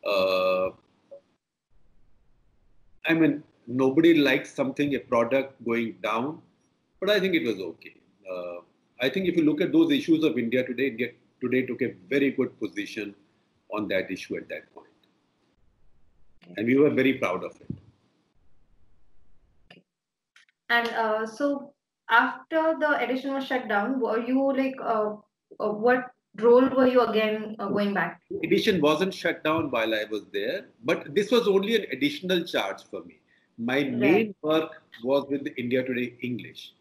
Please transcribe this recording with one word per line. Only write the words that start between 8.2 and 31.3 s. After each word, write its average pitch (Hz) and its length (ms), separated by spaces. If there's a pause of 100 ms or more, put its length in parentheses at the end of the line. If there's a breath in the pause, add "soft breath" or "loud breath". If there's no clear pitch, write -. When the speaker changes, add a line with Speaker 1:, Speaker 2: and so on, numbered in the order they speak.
Speaker 1:
Uh, 87 300 (400)
I 127 80
think 190 180
if 175 100
you 165 60
look 151 180
at - 120
those 160 180
issues 151 320
of 143 160
India 123 260
Today, 127 220
India 117 220 (320)
Today 127 260
took 123 160
a 117 100 (160)
very 139 220
good 120 300
position 101 520 (600)
on 104 160
that 95 200
issue - 280
at 82 140
that 80 220
point. - 140 (1700)
And 110 120
we 131 80
were 143 140
very 127 240
proud 90 280
of - 180
it. - 2250 (920)
Speaker 2:
And, 233 200
uh, 220 360
so 285 460 (380)
after 320 680
the 294 240
edition 262 300
was 269 140
shut 247 200
down, 214 320
were 226 220
you 262 340
like, 262 260
uh, 214 340 (440)
uh, 214 120
what 247 400 (300)
role 240 280
were 254 180
you 254 140
again, 214 580
uh, 196 100
going 202 260
back 170 340
to? - 140
Speaker 1:
Edition 170 380
wasn't 156 340
shut 165 280
down 156 280
while 113 240
I 107 160
was 104 220
there, 113 340 (180)
but 151 300
this 202 160